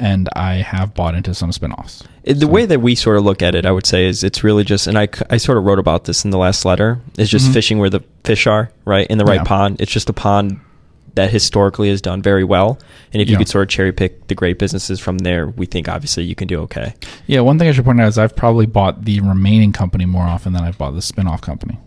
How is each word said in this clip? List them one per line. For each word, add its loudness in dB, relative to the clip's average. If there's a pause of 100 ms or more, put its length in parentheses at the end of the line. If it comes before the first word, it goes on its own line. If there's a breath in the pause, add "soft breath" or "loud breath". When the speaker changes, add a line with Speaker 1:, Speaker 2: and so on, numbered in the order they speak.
Speaker 1:
and 0
I -2
have -4
bought -2
into -4
some -4
spinoffs. -10 (200 loud breath)
Speaker 2:
It, 0
the 2
Speaker 1:
So 2
Speaker 2:
way 4
that 2
we 4
sort 2
of 2
look 0
at 2
it, 0
I 2
would 0
say, 2
is -2
it's -4
really 4
just, -2
and 0
I 2
c-, -6
I 0
sort 0
of 0
wrote 2
about 0
this -4
in -2
the 0
last 0
letter, 0 (180)
is 0
just 2
Speaker 1:
Mm-hmm. 4
Speaker 2:
fishing 2
where 2
the -2 (240)
fish 0
are, 2 (160)
right, 2
in 0
the 2
right 4
Speaker 1:
Yeah. -2
Speaker 2:
pond. 0
It's -4
just -4
a -2
pond -2 (580 soft breath)
that 2
historically 0
has -2
done -6
very 2
well. 2 (340 loud breath)
And 0
if 0
you 2
Speaker 1:
Yeah. 4
Speaker 2:
could 0
sort 0
of -4
cherry 0
pick -4
the -4
great -2
businesses -4
from -4
there, -2
we -8
think -6
obviously -6
you -6
can -8
do -4
okay. -10 (320 loud breath)
Speaker 1:
Yeah, 2
one 4
thing 2
I 4
should 2
point 4
out 4
is 0
I've 2
probably 2
bought 0
the 0
remaining 4
company -2
more 0
often -2
than -2
I've -6
bought -6
the -8
spinoff -4
company. -10